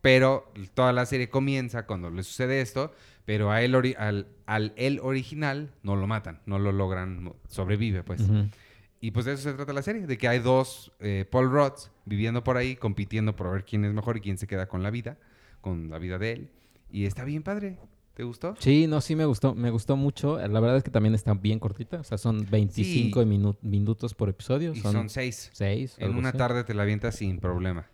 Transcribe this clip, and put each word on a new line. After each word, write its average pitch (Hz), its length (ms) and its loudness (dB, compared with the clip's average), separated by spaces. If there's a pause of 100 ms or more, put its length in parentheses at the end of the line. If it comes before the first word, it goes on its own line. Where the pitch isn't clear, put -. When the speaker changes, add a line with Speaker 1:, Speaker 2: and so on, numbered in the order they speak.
Speaker 1:
pero 131 500 6 (240)
toda 127 180 4
la 123 140 2
serie 127 220 -2
comienza 131 580 -2
cuando 87 240 -6
le 90 120 -6
sucede 131 380 -2
esto, 131 320 -4 (320)
pero 107 260 0
a 110 120 4
él 127 120 2
ori-, 127 240 4
al, 104 300 -2 (180)
al 107 300 0
él 135 260 0
original 139 800 -4
no 101 140 0
lo 98 100 0
matan, 101 400 -4
no 98 120 -2
lo 101 140 2
logran, 92 500 -2
mo-, 90 140 -10 (120)
sobrevive, 101 540 0
pues. 90 200 -4
Speaker 2:
Ujú. 104 260 4 (520)
Speaker 1:
Y, 113 120 -4
pues, 120 140 0
de 139 80 -2
eso 135 160 -8
se - 40 -6
trata 139 180 -8
la 139 100 -4
serie, 202 240 -4
de 127 120 -2
que 123 80 0
hay 120 140 4
dos, 127 600 0
eh, 98 300 -2
Paul 127 200 4
Rudds 139 400 0 (140)
viviendo 110 380 -2
por 127 140 0
ahí, 127 200 -2
compitiendo 107 600 -2
por 90 160 -4
ver 98 120 -4
quién 104 200 -2
es 104 80 0
mejor 107 240 -2
y 107 40 -6
quién 101 180 -4
se 104 80 -6
queda 95 200 -4
con 92 160 -4
la 101 80 -2
vida, 117 280 -8 (420)
con 82 300 -6
la 80 80 -8
vida 90 200 -6
de 113 140 -2
él. 139 180 -12 (400)
Y 101 140 -2
está 101 200 -4
bien 147 180 -6
padre. 196 360 -6 (360)
¿Te 123 100 -8
gustó? 120 340 -8
Speaker 2:
Sí, 147 300 6
no, 151 120 2
sí 156 140 -2
me 160 120 2
gustó, 131 280 2
me 120 160 0
gustó 113 260 0
mucho. 143 420 0
La 104 200 0
verdad 120 200 4
es 135 40 2
que - 80 -4
también 110 240 4
está 107 200 2
bien 104 260 0
cortita, 117 400 -6
o 143 40 -8
sea, 107 140 -6
son 107 320 0
veinticinco 113 720 2
Speaker 1:
Sí. 110 60 6
Speaker 2:
minu-, 101 340 4
minutos 107 520 0
por 104 140 0
episodio. 147 460 -2
Speaker 1:
Y 117 60 -6
Speaker 2:
Son 104 120 0
Speaker 1:
son 107 160 0
seis. 127 440 -6
Speaker 2:
seis, 107 460 -2
Speaker 1:
En - 80 -4
Speaker 2:
algo 120 120 0
Speaker 1:
una 131 120 0
Speaker 2:
así. 131 80 -2
Speaker 1:
tarde 120 260 2
te 113 100 -4
la 104 80 2
avientas 107 320 0
sin 95 240 -2
problema. 90 560 -2